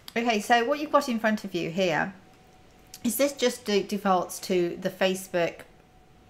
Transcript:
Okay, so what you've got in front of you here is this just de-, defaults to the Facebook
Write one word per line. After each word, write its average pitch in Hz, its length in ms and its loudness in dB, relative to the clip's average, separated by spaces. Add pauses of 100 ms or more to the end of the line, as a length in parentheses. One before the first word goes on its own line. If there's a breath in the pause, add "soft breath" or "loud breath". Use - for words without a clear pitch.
(160)
Okay, 233 240 0
so 233 240 4
what 294 140 0
you've 294 120 -6
got 285 200 4
in 226 80 0
front 214 260 0
of 190 100 -8
you 165 140 -2
here 170 460 0 (920)
is 233 120 0
this 277 180 2
just 247 320 -2
de-, 202 160 2
defaults 190 580 0
to 180 400 0
the 185 80 -4
Facebook 185 760 -2 (640)